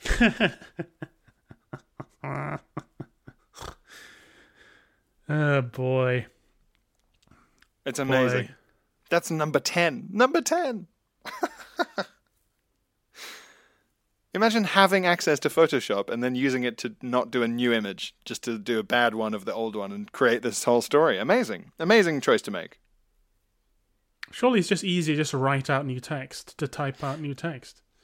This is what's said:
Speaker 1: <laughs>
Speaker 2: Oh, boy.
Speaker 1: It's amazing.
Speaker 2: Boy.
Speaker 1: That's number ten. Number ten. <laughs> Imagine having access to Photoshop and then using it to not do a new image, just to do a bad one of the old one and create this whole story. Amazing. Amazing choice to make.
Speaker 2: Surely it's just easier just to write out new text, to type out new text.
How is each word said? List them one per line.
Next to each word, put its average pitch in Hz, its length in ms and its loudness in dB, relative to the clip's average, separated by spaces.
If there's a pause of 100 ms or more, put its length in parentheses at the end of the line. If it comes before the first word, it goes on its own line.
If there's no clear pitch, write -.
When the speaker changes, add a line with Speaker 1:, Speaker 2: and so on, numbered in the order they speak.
(180)
Speaker 1:
<laughs> 220 400 0 (4000)
Speaker 2:
Oh, 147 340 2
boy. 127 640 0 (1600)
Speaker 1:
It's 135 120 -6
amazing. 131 480 2
Speaker 2:
Boy. - 80 -20 (560)
Speaker 1:
That's 170 200 2
number 151 300 0
ten. 165 500 0
Number 254 300 4
ten. 262 480 -2 (360)
<laughs> - 800 -6 (2250)
Imagine 220 300 2
having 190 420 4
access 170 340 2
to - 80 -2
Photoshop 127 600 2
and 117 140 -4
then 127 140 -2
using 127 260 0
it 120 160 -4
to 113 240 -8
not 123 300 -2
do 123 100 0
a 117 60 2
new 120 240 0
image, 104 420 -2 (100)
just - 200 -10
to 117 140 -4
do 113 200 -2
a 107 60 -2
bad 120 300 2
one 107 200 -2
of 98 100 -8
the 104 80 -4
old 110 220 -6
one 101 160 -6
and 101 220 -12
create 120 300 4
this 113 220 -4
whole 120 180 4
story. 143 360 2
Amazing. 113 600 -2
Amazing 170 400 4
choice 117 220 4
to 107 100 -10
make. 87 260 -10 (1500)
Speaker 2:
Surely 233 300 4
it's 165 80 -2
just 190 160 0
easier 175 320 0
just 151 160 -2
to 143 60 -2
write 135 300 0
out 143 160 0
new 127 140 -6
text, - 600 -10
to 147 100 -4
type 139 340 -6
out 143 160 -6
new 147 160 -8
text. - 480 -10 (220)